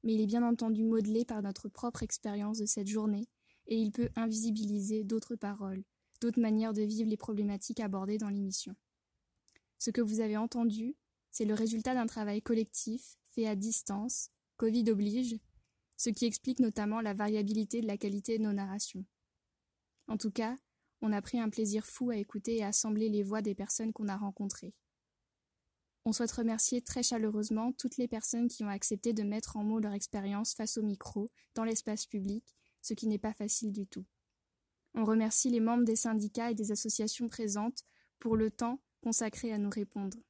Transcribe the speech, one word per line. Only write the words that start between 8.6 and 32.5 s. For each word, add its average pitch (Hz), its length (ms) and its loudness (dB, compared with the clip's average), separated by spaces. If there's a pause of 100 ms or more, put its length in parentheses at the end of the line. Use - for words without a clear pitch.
Ce - 120 0
que 233 120 2
vous 220 200 2
avez 214 160 2
entendu, 233 580 0 (360)
c'est - 140 0
le 214 80 4
résultat 226 420 2
d'un 226 120 2
travail 214 340 -2
collectif - 840 -2
fait 226 200 -2
à 214 120 0
distance, 208 720 0 (260)
covid 226 340 4
oblige, 220 480 2 (600)
ce - 120 0
qui 220 160 0
explique 247 340 -2
notamment 220 420 2
la 208 120 -2
variabilité 214 680 0
de 220 60 0
la 202 100 -2
qualité 202 400 -2
de 214 60 2
nos 214 100 2
narrations. 196 500 -4 (1080)
En 220 60 -2
tout 208 140 -2
cas, 226 240 -2 (480)
on 214 100 2
a 202 80 0
pris - 180 -2
un 226 100 0
plaisir 214 360 0
fou - 240 -2
à 233 60 0
écouter 208 420 -2
et 214 60 0
assembler 214 460 2
les 208 120 4
voix 208 220 0
des 208 100 0
personnes 220 400 -2
qu'on 214 140 -4
a 196 100 -2
rencontrées. 196 560 -6 (1300)
On 226 100 2
souhaite 233 180 0
remercier 226 500 2
très 247 220 -4
chaleureusement 220 680 0
toutes - 240 -4
les 247 100 0
personnes 233 400 0
qui 240 160 -4
ont 208 60 -2
accepté 202 440 0
de 214 80 0
mettre 214 340 -2
en 208 80 -2
mots 214 160 0
leur 208 140 0
expérience 202 640 -2
face 220 240 -2
au - 20 0
micro, 208 480 -4 (240)
dans 226 100 -2
l'espace 220 440 -2
public, 202 360 -4 (380)